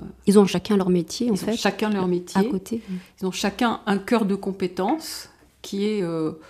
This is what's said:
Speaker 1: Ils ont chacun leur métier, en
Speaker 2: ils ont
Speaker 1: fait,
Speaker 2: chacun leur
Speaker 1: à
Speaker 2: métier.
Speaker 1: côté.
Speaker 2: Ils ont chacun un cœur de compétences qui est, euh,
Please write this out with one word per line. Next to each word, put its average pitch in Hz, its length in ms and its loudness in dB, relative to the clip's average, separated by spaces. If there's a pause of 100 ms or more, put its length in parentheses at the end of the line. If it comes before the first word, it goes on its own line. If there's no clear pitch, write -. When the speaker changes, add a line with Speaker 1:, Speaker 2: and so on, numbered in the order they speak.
(260)
Speaker 1:
Ils 196 100 8
ont 202 80 10
chacun 185 320 0
leur 190 120 2
métier, 180 420 0
en - 20 2
Speaker 2:
ils 180 100 -2
ont - 40 -4
Speaker 1:
fait, 220 100 -2
Speaker 2:
chacun 208 320 0
leur 202 140 0
Speaker 1:
à 185 40 0
Speaker 2:
métier. 180 400 0
Speaker 1:
côté. 214 360 -4 (360)
Speaker 2:
Ils 185 60 -6
ont 185 60 -2
chacun 208 560 -2
un 202 100 2
cœur 220 280 2
de 196 100 0
compétences 196 960 -4 (340)
qui 202 240 -2
est, 214 160 0
euh, 165 300 -2 (160)